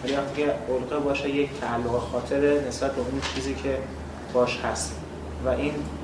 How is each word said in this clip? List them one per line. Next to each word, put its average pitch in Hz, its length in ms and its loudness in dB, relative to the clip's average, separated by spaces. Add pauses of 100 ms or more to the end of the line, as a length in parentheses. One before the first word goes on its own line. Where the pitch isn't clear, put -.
ولی 135 80 0
وقتی 139 300 0
که - 0 -
علقه 131 640 0
باشه، 139 260 2
یک 139 180 4 (120)
تعلق 120 420 0 (100)
خاطره 143 560 4
نسبت 135 240 0
به 127 80 0
اون 131 200 -2 (140)
چیزی 135 200 -2
که 135 240 -2 (540)
باش 123 320 4
هست - 280 -2 (540)
و - 20 4
این 147 240 2 (320)